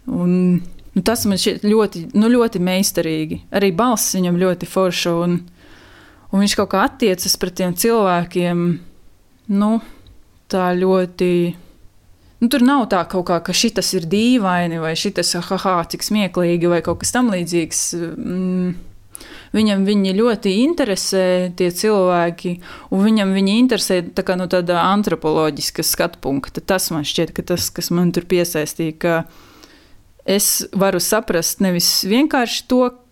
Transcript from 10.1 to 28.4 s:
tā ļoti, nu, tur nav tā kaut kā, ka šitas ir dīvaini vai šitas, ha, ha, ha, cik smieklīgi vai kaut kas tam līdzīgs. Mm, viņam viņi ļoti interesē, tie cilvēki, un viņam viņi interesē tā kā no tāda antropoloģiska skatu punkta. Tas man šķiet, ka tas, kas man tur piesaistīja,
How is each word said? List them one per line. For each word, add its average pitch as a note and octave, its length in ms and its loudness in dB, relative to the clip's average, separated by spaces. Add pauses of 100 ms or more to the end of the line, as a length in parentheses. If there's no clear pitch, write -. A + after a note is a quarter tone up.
tā F#3 240 0
ļoti, F#3 580 2 (1120)
nu, A#3 100 2
tur C4+ 140 4
nav C4 220 4
tā F#3 180 2
kaut F#3 220 -4
kā, E3+ 120 2
ka F3 160 -4
šitas G#3+ 380 0
ir E3+ 140 -2
dīvaini F#3 760 2
vai D#3+ 140 -2
šitas, F3+ 380 -2
ha, F3 100 -4
ha, F#3+ 160 -4
ha, F#3 160 0 (120)
cik - 160 -8
smieklīgi F3+ 680 0
vai E3+ 140 2
kaut E3+ 160 -2
kas - 140 -4
tam B3 180 2
līdzīgs. E3+ 520 -2 (280)
Mm, F3+ 640 -4 (760)
viņam G#3 380 2
viņi G3 280 2
ļoti G#3 420 0
interesē, A3+ 680 0 (300)
tie F3+ 180 0
cilvēki, F3 840 0 (300)
un F#3+ 180 2
viņam G#3+ 260 4
viņi G3 240 2
interesē G#3+ 480 2
tā F#3 220 -4
kā F#3 100 0
no F3+ 80 -4
tāda F3 380 0
antropoloģiska D#3+ 1000 0
skatu - 360 -2
punkta. - 400 -6
Tas F#3 320 -2
man D3 160 -4
šķiet, E3 240 -2
ka - 160 -8
tas, F3 240 -2
kas - 160 -8
man F3 240 2
tur F3 160 -2
piesaistīja, E3 720 -2